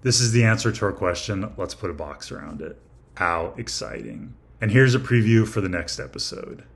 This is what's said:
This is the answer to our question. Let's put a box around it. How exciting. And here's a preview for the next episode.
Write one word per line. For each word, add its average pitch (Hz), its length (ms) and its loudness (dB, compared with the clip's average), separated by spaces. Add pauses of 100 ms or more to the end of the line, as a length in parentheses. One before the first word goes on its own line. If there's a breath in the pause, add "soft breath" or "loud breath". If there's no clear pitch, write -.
This 120 180 2
is 120 140 4
the 117 120 6
answer 110 280 4
to 107 140 -4
our 98 60 0
question. 95 640 -4
Let's 90 160 -6
put 92 160 -8
a 82 40 -10
box 76 380 -12
around 78 300 -12
it. - 180 -14 (360)
How 85 420 -2
exciting. - 760 -10 (300)
And 110 80 0
here's 127 240 8
a 127 60 2
preview 113 460 4
for 110 140 -4
the 95 80 -4
next 85 320 -6
episode. - 640 -12 (120)